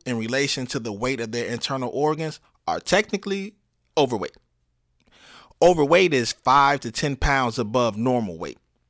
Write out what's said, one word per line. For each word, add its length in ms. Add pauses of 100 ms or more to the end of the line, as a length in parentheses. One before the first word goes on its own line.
in 100
relation 500
to 120
the 120
weight 280
of 120
their 140
internal 480
organs 460 (280)
are 120
technically 760 (420)
overweight. 400 (1300)
Overweight 540
is 160
five 480
to 120
ten 240
pounds 440
above 360
normal 440
weight. 180 (320)